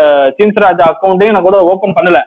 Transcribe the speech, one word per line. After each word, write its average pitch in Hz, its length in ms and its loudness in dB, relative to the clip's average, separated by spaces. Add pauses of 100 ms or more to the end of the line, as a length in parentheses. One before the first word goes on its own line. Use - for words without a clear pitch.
(320)
சீன்ஸ்ராஜ் 202 520 0
அக்கௌண்ட்டையும் 190 540 0
நான் 175 100 0
கூட 196 160 2
ஓபன் 190 340 -2
பண்ணல, 170 300 0